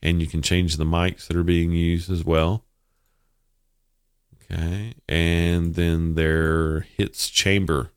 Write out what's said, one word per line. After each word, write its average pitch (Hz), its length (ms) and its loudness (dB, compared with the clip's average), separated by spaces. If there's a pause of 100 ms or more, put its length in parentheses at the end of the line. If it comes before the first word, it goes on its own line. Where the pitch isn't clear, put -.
and 85 200 0
you 80 60 -2
can 80 140 -4
change 87 360 0
the 78 80 0
mics 85 420 0
that 85 80 -2
are 87 80 2
being 85 280 2
used 85 380 0
as 87 140 -2
well. 82 400 0 (1800)
Okay, 87 480 -6 (160)
and 85 680 2
then 82 400 0
their 80 680 0
Hits - 480 -6
Chamber. 95 680 0